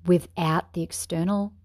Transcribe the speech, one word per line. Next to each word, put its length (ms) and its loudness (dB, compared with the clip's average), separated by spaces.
without 680 2
the 80 -4
external 720 -2